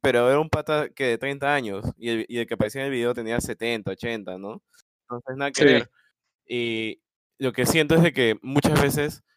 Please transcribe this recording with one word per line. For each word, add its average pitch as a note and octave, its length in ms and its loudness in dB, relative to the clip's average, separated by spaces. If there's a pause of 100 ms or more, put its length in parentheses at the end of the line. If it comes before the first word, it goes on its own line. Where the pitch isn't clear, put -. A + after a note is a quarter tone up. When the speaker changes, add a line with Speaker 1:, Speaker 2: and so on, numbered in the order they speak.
Speaker 1:
pero B2 260 4
era C#3 120 4
un D#3+ 100 -4
pata D3+ 400 -2
que - 160 -6
de A2+ 120 0
treinta C#3 360 -2
años, A2 300 -4 (120)
y A#2 140 -8
el, A2+ 180 -2
y A#2+ 100 -6
el A#2 80 -2
que A#2 80 -6
aparecía G#2+ 280 -2
en C#3 60 -4
el C#3 40 -4
video A#2+ 220 -2
tenía A#2 260 -4
setenta, A2+ 520 -4
ochenta, G2 460 -8
¿no? G2 240 -12 (400)
Entonces, B2 340 -10
nada C#3 160 -4
que - 100 0
Speaker 2:
Sí. - 20 8
Speaker 1:
ver. B2+ 240 6 (580)
Y A2+ 560 -4 (360)
lo B2+ 140 -2
que B2+ 140 0
siento D#3+ 300 2
es E3 60 8
de E3+ 100 4
que A2+ 300 2
muchas C#3+ 400 0
veces C#3+ 400 -2 (140)